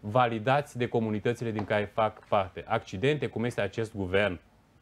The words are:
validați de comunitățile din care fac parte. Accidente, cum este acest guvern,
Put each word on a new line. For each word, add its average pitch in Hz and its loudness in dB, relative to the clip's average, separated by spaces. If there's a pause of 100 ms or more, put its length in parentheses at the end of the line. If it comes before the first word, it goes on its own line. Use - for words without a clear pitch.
validați 120 0
de 120 0
comunitățile 113 0
din 104 -4
care 104 0
fac 110 0
parte. 98 0
Accidente, 120 0
cum 110 -2
este 120 -2
acest 104 -4
guvern, 95 2 (420)